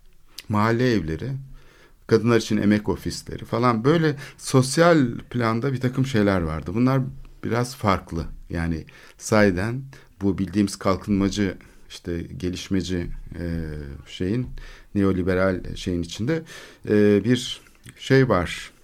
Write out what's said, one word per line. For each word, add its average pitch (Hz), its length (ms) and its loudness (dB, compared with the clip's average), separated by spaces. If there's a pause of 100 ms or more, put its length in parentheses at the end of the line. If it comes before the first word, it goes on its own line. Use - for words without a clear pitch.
(500)
Mahalle 117 440 2
evleri, 80 380 -2 (760)
kadınlar 113 300 4
için 110 200 0
emek 104 320 2
ofisleri - 560 -6
falan, 117 380 0
böyle 156 320 2 (220)
sosyal 135 800 4 (120)
planda 117 440 0
bir 120 60 -4
takım 127 260 0
şeyler 101 360 2
vardı. 78 320 -4
Bunlar 127 280 2 (420)
biraz 117 320 -2
farklı. 85 500 0 (240)
Yani 82 360 -4 (320)
sahiden 104 640 2 (400)
bu 98 160 0
bildiğimiz 95 380 0
kalkınmacı, 98 840 0 (320)
işte 87 320 -8 (160)
gelişmeci, 90 680 -4 (320)
e, 85 240 -4 (440)
şeyin, 113 400 -4 (480)
neoliberal 92 800 0
şeyin 87 260 -4
içinde, 127 420 -4 (460)
e, 104 340 6
bir 123 380 0 (360)
şey 135 320 4
var. 87 420 0 (120)